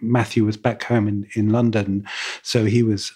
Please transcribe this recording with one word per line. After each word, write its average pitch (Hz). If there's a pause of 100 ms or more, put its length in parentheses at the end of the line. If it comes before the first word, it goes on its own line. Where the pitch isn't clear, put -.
Matthew 117
was 107
back 117
home 110
in, 101
in 107
London, 107 (360)
so 113
he 117
was 107